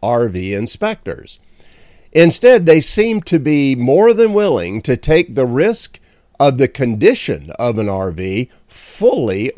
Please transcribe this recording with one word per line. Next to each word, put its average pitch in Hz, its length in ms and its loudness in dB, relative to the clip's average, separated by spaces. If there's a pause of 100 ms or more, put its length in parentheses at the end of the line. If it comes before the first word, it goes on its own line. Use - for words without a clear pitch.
R 117 280 -2
V 90 240 -6
inspectors. - 840 -8 (720)
Instead, 175 540 4
they 165 160 6
seem 220 400 -2
to 165 180 -2
be 139 380 0
more 165 380 4
than 220 180 2
willing 113 480 -2
to 127 160 -2
take 160 380 0
the 131 100 0
risk 147 560 -2 (400)
of 139 160 2
the 131 100 2
condition 117 920 -2
of 117 200 -2
an 107 80 -2
R 95 260 -4
V 95 380 -6 (160)
fully 123 920 -4